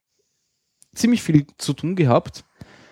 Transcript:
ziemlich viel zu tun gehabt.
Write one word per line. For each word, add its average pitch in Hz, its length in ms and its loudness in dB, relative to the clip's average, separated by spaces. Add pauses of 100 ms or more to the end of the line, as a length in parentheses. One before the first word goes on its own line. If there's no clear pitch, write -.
(960)
ziemlich 233 280 0
viel 151 240 2 (120)
zu - 140 -6
tun 170 240 -6
gehabt. 147 480 0 (480)